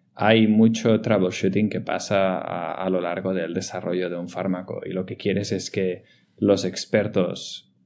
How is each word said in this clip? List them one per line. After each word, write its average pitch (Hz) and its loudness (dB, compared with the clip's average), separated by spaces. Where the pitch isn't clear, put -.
Hay 110 6
mucho 110 4
troubleshooting 101 2
que 92 -4
pasa 92 0
a, 85 -6
a 95 -2
lo 92 2
largo 92 -4
del 85 -2
desarrollo 90 -4
de 87 -6
un 87 -8
fármaco 92 -4
y - -8
lo 92 -4
que 95 -10
quieres 101 -2
es 92 -4
que 92 -4
los 98 4
expertos 98 -4